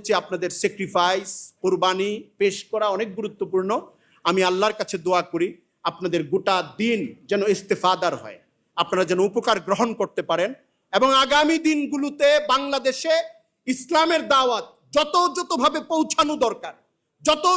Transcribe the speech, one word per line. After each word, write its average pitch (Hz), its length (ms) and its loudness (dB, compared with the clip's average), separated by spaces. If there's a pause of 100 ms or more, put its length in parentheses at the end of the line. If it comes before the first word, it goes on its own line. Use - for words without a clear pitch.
চেয়ে 196 180 0
আপনাদের 180 280 -6
স্যাক্রিফাইস, 190 800 -2 (320)
কোরবানি 185 480 0 (280)
পেশ 196 180 0 (140)
করা 214 180 0
অনেক 208 200 -2 (100)
গুরুত্বপূর্ণ। 190 520 -4 (540)
আমি 180 160 2 (100)
আল্লাহর 208 300 0
কাছে 196 180 -6
দোয়া 175 240 2
করি 170 260 -2 (340)
আপনাদের 175 400 -2 (100)
গোটা 190 240 0 (220)
দিন 226 220 0 (300)
যেন 202 120 0 (120)
ইস্তেফাদার 180 680 0
হয়, 104 160 -18 (380)
আপনারা 185 280 0
যেন 180 160 0
উপকার 208 400 0
গ্রহণ 196 340 0
করতে 185 280 -4
পারেন 170 280 -2 (420)
এবং 226 220 4
আগামী 285 440 4
দিনগুলোতে 294 720 0 (200)
বাংলাদেশে 269 680 0 (520)
ইসলামের 320 640 0
দাওয়াত 247 380 2 (260)
যত 294 220 0 (220)
যতভাবে 311 440 0 (120)
পৌঁছানো 311 440 0
দরকার, 196 380 -2 (500)
যত 302 200 2 (120)